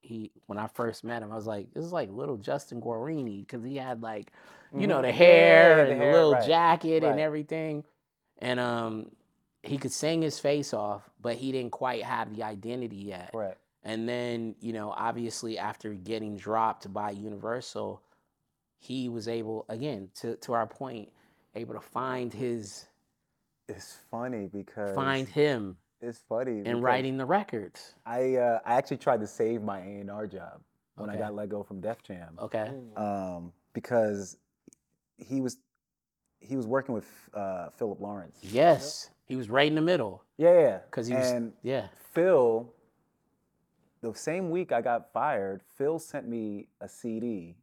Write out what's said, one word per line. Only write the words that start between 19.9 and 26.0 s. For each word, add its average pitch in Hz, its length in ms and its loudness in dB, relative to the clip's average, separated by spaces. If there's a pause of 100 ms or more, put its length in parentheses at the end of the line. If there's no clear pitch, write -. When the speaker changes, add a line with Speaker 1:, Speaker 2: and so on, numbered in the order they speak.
Speaker 1:
to, 117 220 -8
to - 180 -6
our 113 120 2
point, 120 460 -12 (420)
able 113 200 -10
to 107 60 -10
find 127 520 -4
his 113 540 -6 (840)
Speaker 2:
It's 92 260 -14 (160)
funny 117 380 -6
because 101 480 -8
Speaker 1:
find 135 320 0
him 120 480 0 (240)